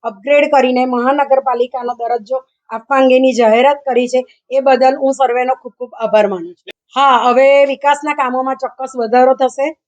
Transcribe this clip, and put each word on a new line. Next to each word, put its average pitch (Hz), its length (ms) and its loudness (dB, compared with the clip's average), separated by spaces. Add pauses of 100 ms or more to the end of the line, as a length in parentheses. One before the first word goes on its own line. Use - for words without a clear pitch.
અપગ્રેડ 233 480 0
કરીને 254 340 2
મહાનગરપાલિકાનો 254 1120 -2
દરજ્જો 233 420 -6 (300)
આપવા 226 280 -4
અંગેની 262 360 4
જાહેરાત 240 500 2
કરી 247 280 -2
છે, 254 100 -2 (300)
એ 269 100 -2
બદલ 262 340 2
હું 269 180 -2
સર્વેનો 254 420 -2
ખૂબ 247 200 -20
ખૂબ 247 180 -16
આભાર 214 340 0
માનું 180 280 -8
છું. - 200 -20 (140)
હા, 269 320 2
હવે 247 260 2 (180)
વિકાસના 285 500 -2
કામોમાં 262 460 -4
ચોક્કસ 262 340 -12
વધારો 247 400 2
થશે. 269 320 -4 (200)